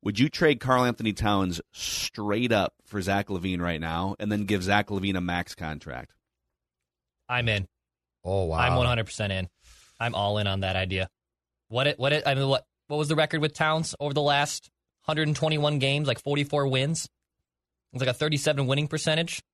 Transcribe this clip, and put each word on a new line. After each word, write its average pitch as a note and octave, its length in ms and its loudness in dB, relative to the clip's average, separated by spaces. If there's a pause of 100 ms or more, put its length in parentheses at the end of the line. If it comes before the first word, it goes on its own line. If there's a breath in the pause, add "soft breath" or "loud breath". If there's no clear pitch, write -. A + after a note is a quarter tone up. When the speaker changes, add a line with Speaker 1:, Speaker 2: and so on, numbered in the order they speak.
Speaker 1:
Would G2+ 160 -2
you C#3 100 6
trade D3+ 320 2
Karl B2+ 240 4
Anthony A2+ 280 0
Towns F#2+ 480 2 (120)
straight A2+ 800 -2
up G2+ 220 2 (100)
for G#2 180 -6
Zach G2 260 0
LaVine F#2 320 -2
right E2+ 200 -2
now E2+ 380 -4
and G#2 120 -4
then G#2 140 0
give G2 180 0
Zach G2+ 260 2
LaVine G2 280 -2
a F2+ 40 -2
max F2 340 -4
contract? D2+ 580 -12 (1160)
Speaker 2:
I'm B2 200 0
in. G2+ 180 0 (580)
Speaker 3:
Oh, F#2+ 200 0
wow. D#2+ 140 -2
Speaker 2:
I'm B2 180 2
one B2 100 2
hundred A2+ 200 0
percent G2+ 260 -4
in. F#2 160 -4 (500 soft breath)
I'm A#2 160 -4
all G2+ 240 0
in G2+ 80 0
on G2 140 -2
that F#2+ 160 -2
idea. F#2 320 -2 (600)
What B2 180 0
it, D3 120 0
what C#3 140 2
it, D3+ 140 0
I C#3 80 2
mean, C3+ 140 0
what, C3+ 180 2 (220)
what D3 100 -2
was D3+ 100 0
the D#3+ 80 2
record D#3 240 2
with D3+ 120 0
Towns D#3+ 460 0
over C#3+ 160 -4
the D3 80 2
last C#3+ 480 0 (320)
hundred D#3 240 0
and D3 100 0
twenty-one D3+ 440 2
games? C#3 260 2
Like, B2+ 160 0
forty-four C#3+ 460 0
wins? C3+ 400 0 (840)
It's B2+ 80 -6
like C3 80 2
a B2 60 2
thirty-seven C#3+ 520 0
winning C#3+ 220 0
percentage. D#3+ 540 -2 (120)